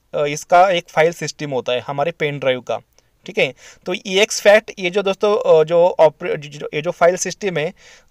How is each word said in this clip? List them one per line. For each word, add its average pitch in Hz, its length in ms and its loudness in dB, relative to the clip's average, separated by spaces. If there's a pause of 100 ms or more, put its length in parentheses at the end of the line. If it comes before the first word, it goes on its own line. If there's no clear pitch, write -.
(160)
अ, 151 100 -2
इसका 175 440 2
एक 175 200 -2
फाइल 165 220 2
सिस्टम 151 400 -8
होता 123 220 -4
है 123 60 -2
हमारे 143 320 -4
पेन 143 280 -6
ड्राइव 131 220 -2
का, 113 180 -8 (460)
ठीक 190 120 -10
है। 147 160 0 (320)
तो 180 80 -6
ईएक्स 196 480 -2
फैट, 214 380 4
ये 180 100 -4
जो 196 140 -2
दोस्तों, 196 560 2
अ, 156 40 4
जो 170 360 2
ऑपरे-, 160 380 2
जो, 147 360 -14
ये 151 80 -6
जो 170 100 -6
फाइल 175 240 2
सिस्टम 180 420 -6
है, 165 160 -4 (380)